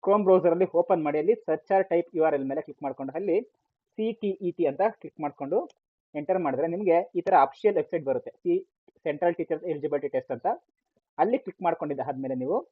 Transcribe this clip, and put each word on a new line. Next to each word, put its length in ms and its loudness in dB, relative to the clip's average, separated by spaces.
Chrome 220 4
ಬ್ರೌಸರ್ 300 6
ಅಲ್ಲಿ 120 2
ಓಪನ್ 240 2
ಮಾಡಿ, 160 0
ಅಲ್ಲಿ 160 2
search 300 -4
or 140 4
type 280 0
U 120 2
R 100 0
L 100 -4
ಮೇಲೆ 160 -4
ಕ್ಲಿಕ್ 200 -18
ಮಾಡ್ಕೊಂಡು 320 -8
ಅಲ್ಲಿ 180 0
ಸಿ 80 -2
ಟಿ 80 -2
ಇ 100 0
ಟಿ 120 -2
ಅಂತ 120 -4
ಕ್ಲಿಕ್ 220 -18
ಮಾಡ್ಕೊಂಡು 340 -4
ಎಂಟರ್ 300 -2
ಮಾಡಿದ್ರೆ 220 0
ನಿಮಗೆ 300 2
ಈ 60 -2
ತರ 140 2
ಅಫಿಷಿಯಲ್ 340 0
ವೆಬ್ಸೈಟ್ 260 -4
ಬರುತ್ತೆ, 260 -4
ಸಿ 120 0
ಸೆಂಟ್ರಲ್ 320 0
ಟೀಚರ್ಸ್ 340 -4
ಎಲಿಜಿಬಿಲಿಟಿ 440 -4
ಟೆಸ್ಟ್ 200 -4
ಅಂತ. 120 -4
ಅಲ್ಲಿ 200 2
ಕ್ಲಿಕ್ 240 -8
ಮಾಡ್ಕೊಂಡಿದ್ದ 480 -2
ಆದ್ಮೇಲೆ 260 -4
ನೀವು 220 -2